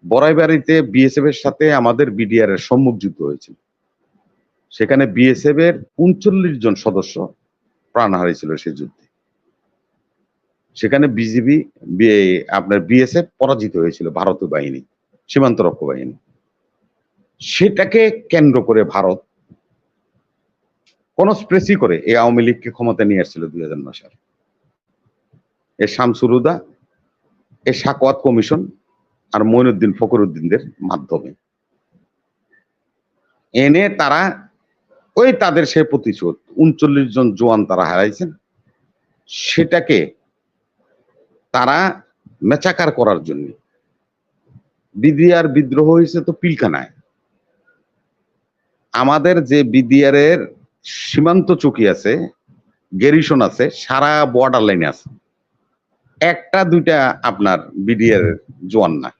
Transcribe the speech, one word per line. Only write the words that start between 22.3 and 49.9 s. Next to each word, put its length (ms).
লীগকে 280
ক্ষমতা 340
নিয়ে 160
আসছিল 260
দুই 140
হাজার 160
নয় 160
সালে। 220
এ 40
শামসুর 460
হুদা, 260
এ 80
সাকওয়াত 500
কমিশন 440
আর 100
মঈনুদ্দিন 500
ফখরুদ্দিনদের 680
মাধ্যমে 520
এনে 360
তারা 600
ওই 180
তাদের 320
সে 180
প্রতিশোধ, 520
ঊনচল্লিশ 580
জন 200
জওয়ান 300
তারা 200
হারাইছেন, 460
সেটাকে 840
তারা 500
মেচাকার 480
করার 320
জন্য। 240
বিডিআর 520
বিদ্রোহ 440
হয়েছে 300
তো 100
পিলখানায়। 580
আমাদের 520
যে 200
বিডিআর 520